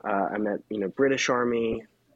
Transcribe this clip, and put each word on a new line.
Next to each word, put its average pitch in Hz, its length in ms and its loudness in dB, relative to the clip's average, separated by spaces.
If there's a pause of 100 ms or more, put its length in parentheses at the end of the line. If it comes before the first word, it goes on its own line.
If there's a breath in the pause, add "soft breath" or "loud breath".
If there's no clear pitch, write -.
Uh, 98 300 0
I 104 40 -4
met, 104 220 -2 (100)
you 107 100 -4
know, 95 100 -2
British 135 400 2
Army, 117 560 0 (300)